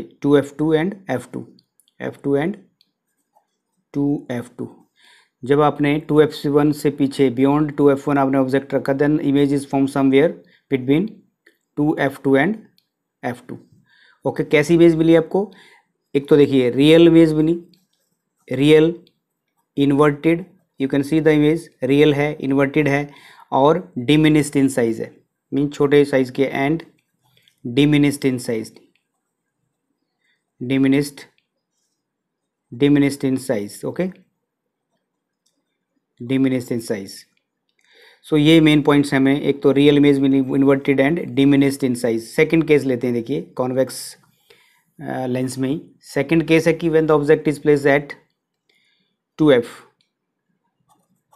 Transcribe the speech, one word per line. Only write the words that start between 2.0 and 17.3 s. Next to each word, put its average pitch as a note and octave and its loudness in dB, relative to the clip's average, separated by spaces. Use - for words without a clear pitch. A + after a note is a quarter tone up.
टू C#3 -2
and E3+ -4
टू C#3+ -4
एफ़ A#2+ -8
टू। - -12
जब C#3+ 2
आपने D3 0
टू D3+ 2
एफ़ D3+ -2
वन D3 2
से C#3+ -4
पीछे, C#3 -2
beyond C#3+ 0
टू C#3+ 4
एफ़ C#3 -2
वन C#3+ 0
आपने C3+ 0
ऑब्जेक्ट C3+ -2
रखा, C3+ -4
then D3 0
image C#3+ 0
is C#3 -10
formed C3+ -2
somewhere C3+ 2
between C#3 -2
टू D3+ -2
एफ़ C#3 -6
टू C3+ 2
and F3 0
एफ़ B2 -10
टू। - -16
ओके, C#3+ -6
कैसी D3+ 0
इमेज E3+ 6
मिली E3 2
आपको? F#3 -2
एक C#3 -4
तो D#3 6
देखिए, C3 2
रियल D#3 6
इमेज E3 6